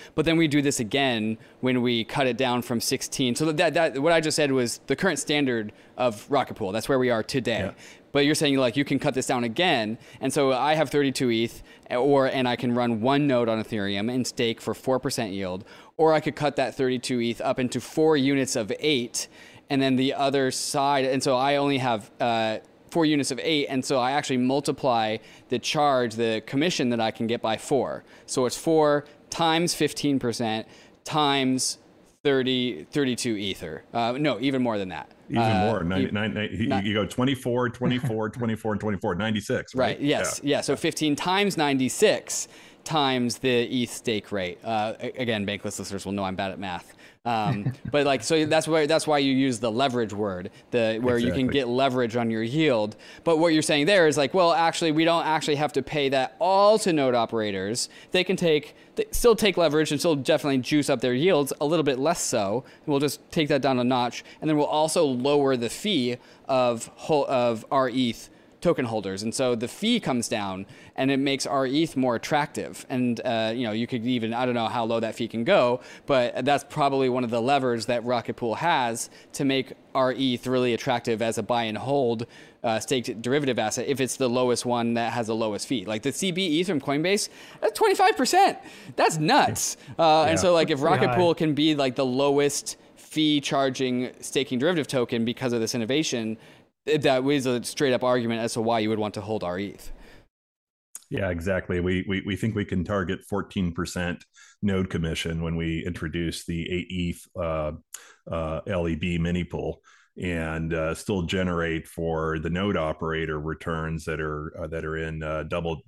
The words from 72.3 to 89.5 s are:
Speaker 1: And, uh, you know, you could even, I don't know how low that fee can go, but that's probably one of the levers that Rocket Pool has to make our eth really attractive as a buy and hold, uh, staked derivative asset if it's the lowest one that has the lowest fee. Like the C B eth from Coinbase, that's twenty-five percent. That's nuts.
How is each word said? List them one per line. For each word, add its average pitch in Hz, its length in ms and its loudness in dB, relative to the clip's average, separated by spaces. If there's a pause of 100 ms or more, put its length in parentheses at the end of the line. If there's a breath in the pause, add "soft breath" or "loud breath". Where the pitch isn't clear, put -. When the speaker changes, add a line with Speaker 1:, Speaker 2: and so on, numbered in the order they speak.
Speaker 1:
And, 123 360 0
uh, 113 300 0
you 127 80 -4
know, 110 80 -2
you 113 160 -2
could 117 180 -4
even, 117 300 0
I 127 100 -2
don't 123 80 0
know 113 140 0
how 117 160 -2
low 117 160 0
that 110 160 -4
fee 117 120 -4
can 113 180 -4
go, 127 340 4 (260 loud breath)
but 127 400 2
that's 143 200 2
probably 139 440 0
one 127 140 0
of 113 80 -4
the 117 100 0
levers 123 460 0
that 120 160 0
Rocket 120 320 -2
Pool 113 200 -2
has 127 540 -2 (240 loud breath)
to 147 120 -2
make 135 280 0 (220)
our 131 200 2
eth 127 300 -2
really 127 300 2
attractive 117 480 -2
as 117 160 -2
a 110 40 -2
buy 117 200 0
and 107 140 -4
hold, 120 500 -2 (360 loud breath)
uh, 110 160 0
staked 123 420 -4
derivative 131 360 0
asset 110 300 -2
if 135 120 -2
it's 131 180 -2
the 131 120 0
lowest 123 340 0
one 117 300 0
that 117 200 -2
has 120 120 -4
the 113 80 -4
lowest 110 320 -2
fee. 110 200 -4
Like 107 180 -4
the 139 80 -2
C 190 200 -2
B 165 280 0
eth 180 80 0
from 160 140 -2
Coinbase, 165 480 0 (320 loud breath)
that's 440 180 0
twenty-five 415 360 4
percent. - 440 2 (360 loud breath)
That's 165 220 2
nuts. 156 600 2 (200 loud breath)